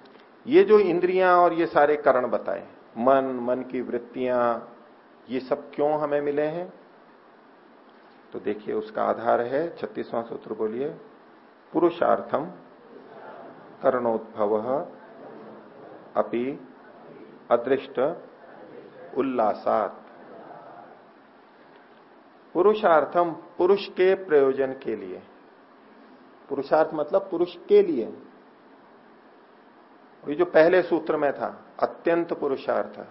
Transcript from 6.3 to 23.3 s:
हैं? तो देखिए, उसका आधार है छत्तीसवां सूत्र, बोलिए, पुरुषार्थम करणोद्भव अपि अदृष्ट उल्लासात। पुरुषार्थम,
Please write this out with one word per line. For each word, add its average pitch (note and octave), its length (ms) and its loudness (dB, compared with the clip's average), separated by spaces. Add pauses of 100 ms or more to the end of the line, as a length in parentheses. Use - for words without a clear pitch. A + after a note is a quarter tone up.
हैं? E3+ 300 -6 (1600)
तो A#2 80 -12
देखिए, G#2+ 340 -8
उसका A2 300 -6
आधार A2+ 360 0
है C#3 360 -4
छत्तीसवां - 460 -8
सूत्र, - 320 -12
बोलिए, A2+ 340 -4 (840)
पुरुषार्थम D#3 800 0 (1300)
करणोद्भव A#2 960 0 (1400)
अपि B2 520 -4 (840)
अदृष्ट C3 640 0 (1000)
उल्लासात। A2 840 -2 (2500)
पुरुषार्थम, F3 760 4